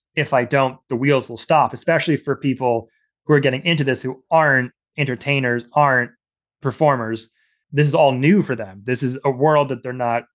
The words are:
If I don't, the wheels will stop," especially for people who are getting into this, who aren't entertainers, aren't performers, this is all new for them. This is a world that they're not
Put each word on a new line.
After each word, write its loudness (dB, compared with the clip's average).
If -2
I 2
don't, -2
the -4
wheels 0
will -12
stop," 2
especially 0
for -4
people -2
who 2
are 4
getting 0
into 0
this, 0
who -8
aren't 2
entertainers, -2
aren't 2
performers, -2
this 2
is 0
all 4
new 4
for -4
them. -12
This -2
is -4
a 0
world 2
that -8
they're -8
not -4